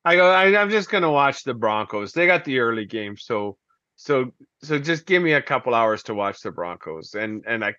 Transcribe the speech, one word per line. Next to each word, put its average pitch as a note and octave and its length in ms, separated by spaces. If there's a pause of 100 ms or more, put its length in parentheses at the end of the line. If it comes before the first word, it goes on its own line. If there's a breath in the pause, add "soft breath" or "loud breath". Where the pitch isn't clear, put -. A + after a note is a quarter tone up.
I F3 120
go, F3+ 160
"I, G3 280
I'm G#3 120
just G#3 180
gonna F3+ 220
watch C#3 320
the C3 100
Broncos. G#2+ 600
They E3+ 120
got F3 180
the C3+ 140
early A2+ 280
game, G#2 320
so, G#2 400 (380)
so, C3 360 (320)
so D3 160
just D#3+ 260
give F3+ 160
me E3 120
a C#3+ 80
couple B2+ 340
hours A2 280
to A2 120
watch G2+ 260
the G#2 100
Broncos." E2 640
And, G#2+ 340
and A2+ 160
I G2+ 160